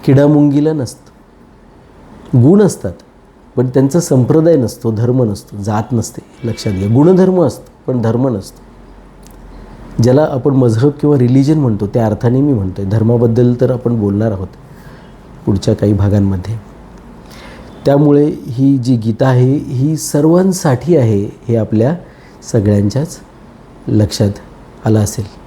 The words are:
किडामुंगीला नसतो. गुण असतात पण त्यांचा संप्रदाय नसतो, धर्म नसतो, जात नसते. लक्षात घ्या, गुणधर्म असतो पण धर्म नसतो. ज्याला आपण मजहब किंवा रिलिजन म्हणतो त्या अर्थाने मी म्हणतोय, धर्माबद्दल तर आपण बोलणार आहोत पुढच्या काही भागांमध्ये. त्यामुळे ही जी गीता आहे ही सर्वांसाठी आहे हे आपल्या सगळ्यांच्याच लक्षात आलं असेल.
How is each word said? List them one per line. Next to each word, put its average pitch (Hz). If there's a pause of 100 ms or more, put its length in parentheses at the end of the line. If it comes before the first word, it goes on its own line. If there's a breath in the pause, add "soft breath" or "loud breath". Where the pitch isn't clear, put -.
किडामुंगीला 147
नसतो. -
गुण 170
असतात 107 (640)
पण 127
त्यांचा 135
संप्रदाय 156
नसतो, 117
धर्म 117
नसतो, 101
जात 107
नसते. - (220)
लक्षात 113
घ्या, 98
गुणधर्म 180
असतो - (160)
पण 127
धर्म 117
नसतो. -
ज्याला 131
आपण 139
मजहब 127 (100)
किंवा 147
रिलिजन 135
म्हणतो 107
त्या 113
अर्थाने 120
मी 143
म्हणतोय, 98
धर्माबद्दल 117
तर 127
आपण 120
बोलणार 104
आहोत 92 (960 loud breath)
पुढच्या 104
काही 104
भागांमध्ये. 98 (1300 loud breath)
त्यामुळे 143 (200)
ही 135
जी 123
गीता 113
आहे 127
ही 143
सर्वांसाठी 160
आहे 110 (260)
हे 117
आपल्या 110 (580 loud breath)
सगळ्यांच्याच 104 (680)
लक्षात 107 (520)
आलं 110
असेल. 107